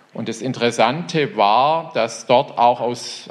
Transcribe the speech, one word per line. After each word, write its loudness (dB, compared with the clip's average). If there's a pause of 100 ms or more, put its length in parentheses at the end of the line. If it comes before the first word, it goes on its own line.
(120)
Und -8
das -8
Interessante 0
war, 2
dass -4
dort 2
auch 4
aus, -8